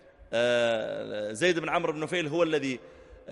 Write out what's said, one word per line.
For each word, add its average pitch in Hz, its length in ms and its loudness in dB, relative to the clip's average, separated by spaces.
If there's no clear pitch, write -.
آه، 110 1000 0
زيد 165 280 2
بن 160 100 -4
عمرو 165 240 0
بن 151 60 -8
نفيل 160 280 -2
هو 165 160 2
الذي 143 360 0